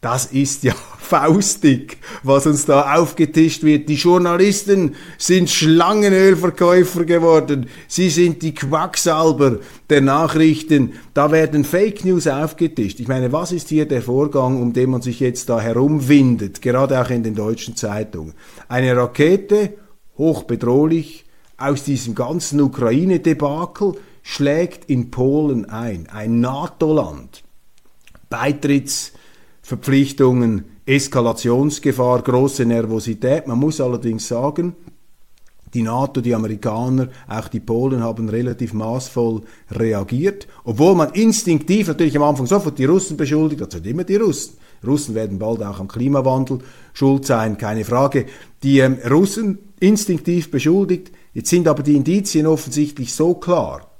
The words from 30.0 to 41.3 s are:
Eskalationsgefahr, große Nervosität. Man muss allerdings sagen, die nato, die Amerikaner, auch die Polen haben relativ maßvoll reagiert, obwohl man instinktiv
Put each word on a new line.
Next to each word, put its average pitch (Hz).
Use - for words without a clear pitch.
Eskalationsgefahr, 127
große 127
Nervosität. 117
Man 120
muss 147
allerdings 117
sagen, 147
die 123
nato, 127
die 120
Amerikaner, 113
auch 107
die 113
Polen 123
haben 113
relativ 117
maßvoll 113
reagiert, 113
obwohl 143
man 156
instinktiv 190